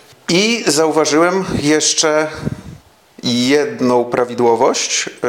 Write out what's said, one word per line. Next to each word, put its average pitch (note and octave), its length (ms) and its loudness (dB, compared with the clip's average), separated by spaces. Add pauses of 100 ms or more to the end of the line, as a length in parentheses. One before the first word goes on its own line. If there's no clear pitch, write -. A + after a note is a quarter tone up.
(300)
I G#3+ 380 0
zauważyłem D#3 800 2 (160)
jeszcze D3+ 640 0 (960)
jedną B2 840 0
prawidłowość, A#2+ 1040 0
e, - 20 -12 (180)